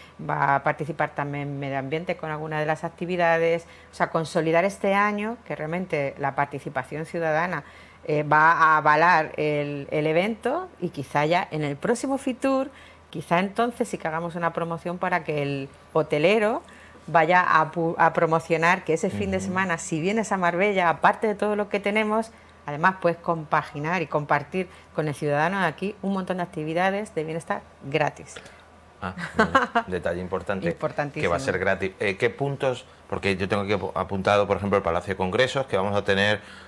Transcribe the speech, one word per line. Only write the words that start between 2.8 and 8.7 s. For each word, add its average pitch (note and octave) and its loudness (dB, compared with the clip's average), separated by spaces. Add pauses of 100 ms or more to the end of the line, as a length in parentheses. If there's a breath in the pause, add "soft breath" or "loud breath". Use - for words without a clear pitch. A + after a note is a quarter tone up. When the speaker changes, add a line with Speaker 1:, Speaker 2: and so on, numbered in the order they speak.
Speaker 1:
actividades, E3 2 (260 loud breath)
o - -20
sea, - 0
consolidar E3 2
este G3 0
año G#3 0 (100)
que D3+ -8
realmente D#3 -4
la C#3 -2
participación D3 -6
ciudadana, D#3+ -2 (420 loud breath)
eh, D3+ 0
va D3+ 6
a D#3 6